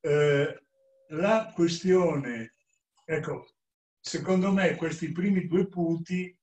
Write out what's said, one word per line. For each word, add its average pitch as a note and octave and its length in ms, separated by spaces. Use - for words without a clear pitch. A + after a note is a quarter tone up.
Eh, D3 600
la G#3 460
questione, D#3 1000
ecco, D3 400
secondo F#3 540
me F3+ 240
questi D#3+ 360
primi F#3 340
due F#3 220
punti F3 760